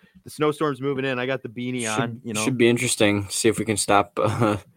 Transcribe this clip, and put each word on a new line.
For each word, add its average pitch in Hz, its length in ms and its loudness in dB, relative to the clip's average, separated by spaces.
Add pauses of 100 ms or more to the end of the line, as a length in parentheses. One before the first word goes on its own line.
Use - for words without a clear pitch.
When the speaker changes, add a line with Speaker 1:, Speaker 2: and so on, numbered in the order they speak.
(240)
Speaker 1:
the 120 60 -18
snowstorm's 147 500 -2
moving 135 240 -4
in. 135 140 -2
I 123 80 -4
got 131 160 -4
the 127 80 -12
beanie 123 320 -6
Speaker 2:
Should, 110 200 -2
Speaker 1:
on, 117 220 -6
you 120 80 -10
know. 107 100 -4
Speaker 2:
should 127 140 -2
be 117 120 6
interesting. 110 600 2
See - 200 0
if 104 100 2
we 110 80 -4
can 107 100 -2
stop, 101 380 2
<laughs> - 80 -2
uh... 104 340 0 (200)